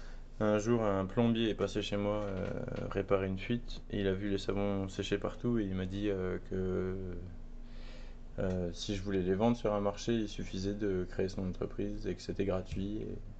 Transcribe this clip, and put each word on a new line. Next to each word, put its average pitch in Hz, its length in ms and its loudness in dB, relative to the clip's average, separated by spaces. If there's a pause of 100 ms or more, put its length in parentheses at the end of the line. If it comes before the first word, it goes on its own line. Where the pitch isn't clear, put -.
(400)
Un 107 180 6
jour, 113 240 4
un 98 240 4
plombier 117 440 4
est 98 40 2
passé 104 260 0
chez 101 160 0
moi, 101 200 2
euh, 95 300 -2 (440)
réparer 95 360 2
une 95 120 0
fuite - 420 -2 (100)
et 104 100 0
il 98 80 4
a 95 40 4
vu 98 160 0
les 98 80 2
savons 98 520 0
sécher 98 280 0
partout 117 420 0
et 107 60 2
il 95 100 0
m'a 92 120 0
dit, 101 240 0
euh, 92 260 0 (140)
que, 92 440 0 (1500)
euh, 92 340 0
si - 200 -2
je 98 80 -2
voulais 98 200 2
les 92 120 4
vendre 117 220 4
sur 107 160 0
un 104 80 2
marché, 101 320 0
il 110 160 2
suffisait 95 460 -2
de 98 340 0
créer 95 200 0
son 95 200 -2
entreprise 104 580 -4
et 92 80 0
que - 60 -10
c'était 95 240 -2
gratuit 95 520 0
et 101 220 -6 (220)